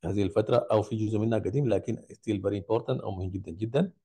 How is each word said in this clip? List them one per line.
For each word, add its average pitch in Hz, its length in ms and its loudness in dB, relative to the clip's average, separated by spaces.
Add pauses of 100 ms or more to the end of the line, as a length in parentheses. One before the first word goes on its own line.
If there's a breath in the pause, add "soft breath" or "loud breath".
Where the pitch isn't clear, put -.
في 82 60 -4
هذه 101 140 2
الفترة، 107 340 2 (160)
أو 107 100 6
في 113 140 -4 (100)
جزء 107 120 0
منها 113 200 2
قديم 113 300 0
لكن 104 280 0
still - 460 -4
very 101 200 0
important 120 400 -2
أو 107 80 -6
مهم 92 200 -4
جدًا 95 220 -8
جدًا 113 400 0 (120)